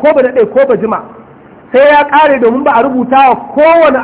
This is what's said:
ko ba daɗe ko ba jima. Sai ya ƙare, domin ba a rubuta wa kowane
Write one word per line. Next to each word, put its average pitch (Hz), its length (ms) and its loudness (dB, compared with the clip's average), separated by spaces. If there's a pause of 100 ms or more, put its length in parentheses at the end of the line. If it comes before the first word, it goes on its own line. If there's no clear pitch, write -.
ko 302 140 2
ba 269 80 0
daɗe 254 300 0
ko 269 140 2
ba 254 100 0
jima. 202 260 -6 (680)
Sai 262 120 4
ya 294 220 2
ƙare, 285 320 0
domin 240 240 -2
ba 285 160 -2
a 233 40 0
rubuta 262 460 0
wa 240 60 0 (180)
kowane 302 500 2